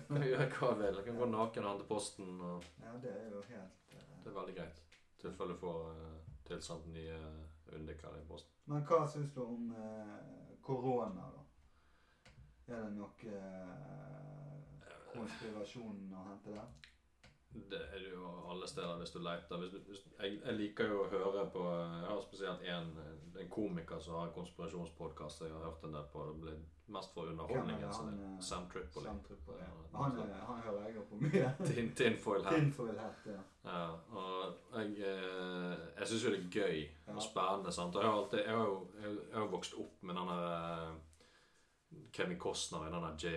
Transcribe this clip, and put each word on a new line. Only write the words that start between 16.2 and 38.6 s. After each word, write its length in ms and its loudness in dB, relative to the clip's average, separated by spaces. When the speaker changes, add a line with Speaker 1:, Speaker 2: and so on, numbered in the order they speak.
Speaker 2:
hente 260 -8
der? 140 -8
Speaker 1:
Det 300 -4
er 180 -6
det 140 -6
jo 140 -6
alle 200 -4
steder 300 -2
hvis 140 -4
du 80 -6
leter. 400 -2
Hvis 120 -4
du, 80 -8
hvis, 240 -12
jeg, 180 0
jeg 160 0
liker 320 4
jo 160 6
å 60 2
høre 320 4
på, 140 0
jeg 420 0
har 140 2
spesielt 420 -4
en, 300 0
en 80 -6
komiker 500 0
som 160 -6
har 140 0
en 80 -8
konspirasjonspodcast 1040 -6
jeg 100 -4
har 140 -6
hørt 180 -6
en 80 -4
del 220 -4
på. 160 -4
Det 120 -6
blir 200 -6
mest 260 -4
for 140 -4
underholdningen, 540 0
Speaker 2:
Hvem 80 -2
er 20 -2
Speaker 1:
så 140 -2
det 180 -4
Speaker 2:
han, 140 -8
eh, 20 -8
Speaker 1:
Sam 320 -4
Tripoli. 340 -6
Speaker 2:
Sam 220 -4
Tripoli, 320 -10
ja. 80 -8
Speaker 1:
Ja, 240 -12
Speaker 2:
Men 100 -2
han 280 2
er, 40 -4
han 140 -4
hører 240 -2
jeg 100 -4
jo 140 -6
på 120 -6
mye. 300 8
Speaker 1:
Tin-, 280 4
Tinfoil 480 6
Hat. 120 6
Speaker 2:
Tinfoil 440 6
Hat, 260 -6
ja. 160 -6
Speaker 1:
Ja, 180 0
og 420 -2
jeg, 240 0
eh, 680 0
jeg 80 0
synes 160 4
jo 60 6
det 100 4
er 100 -4
gøy 400 4
og 80 -6
Speaker 2:
Ja. 40 -2
Speaker 1:
spennende, 520 2
sant? 240 0
Og 60 6
jeg 100 8
har 100 8
alltid, 180 4
jeg 180 4
har 80 6